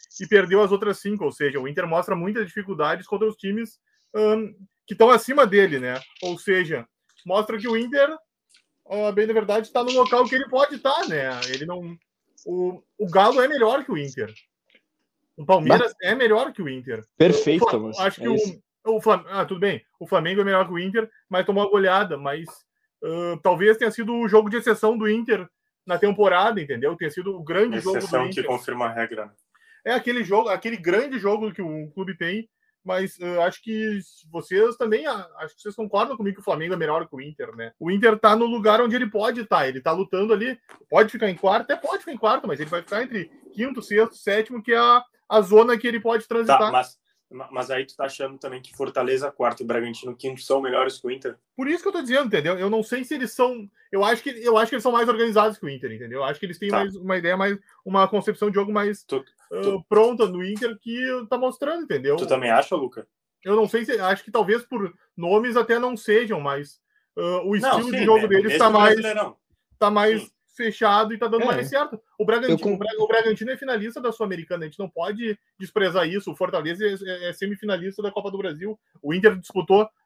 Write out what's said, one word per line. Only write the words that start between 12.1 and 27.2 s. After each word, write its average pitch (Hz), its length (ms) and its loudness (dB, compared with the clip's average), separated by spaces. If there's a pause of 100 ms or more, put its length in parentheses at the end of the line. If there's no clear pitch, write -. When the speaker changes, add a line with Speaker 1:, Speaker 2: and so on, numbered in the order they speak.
Speaker 1:
o, 180 360 -4 (160)
o 202 120 -4
Galo 208 320 6
é 254 80 4
melhor 269 340 2
que - 80 -8
o 180 60 -4
Inter. 127 340 -8 (1080)
O 151 80 -14
Palmeiras 185 480 4
Speaker 2:
Bah. - 40 -20 (120)
Speaker 1:
é 220 60 2
melhor 247 380 2
que - 80 -12
o 151 80 -8
Inter. 127 340 -10 (140)
Speaker 2:
Perfeito, 165 460 4
Speaker 1:
O 233 60 4
Fla-, 117 100 0
Speaker 2:
Thomas. 110 200 -8
Speaker 1:
acho 190 220 -2
que 120 60 -4
Speaker 2:
É - 20 -2
Speaker 1:
o, 220 60 2
Speaker 2:
isso. 208 260 -2 (240)
Speaker 1:
o 220 160 0
Flam-, 202 260 2
ah, 185 180 -4
tudo 185 140 -8
bem. 180 240 -2 (160)
O 165 80 -16
Flamengo 185 340 0
é - 20 4
melhor 190 240 2
que 180 60 -8
o 170 60 -4
Inter, 208 300 -4 (200)
mas 185 160 0
tomou 202 200 0
a 196 40 -2
goleada, 190 480 2
mas, 143 300 -8 (560)
ah, 170 400 -4
talvez 196 340 6
tenha 220 140 0
sido 226 220 -6
o 233 140 -2
jogo 208 220 6
de 220 80 -2
exceção 220 400 2
do 214 120 0
Inter 220 380 0 (380)
na 180 120 -2
temporada, 202 640 4
entendeu? 139 340 -2
Tenha 165 140 -6
sido 185 260 -8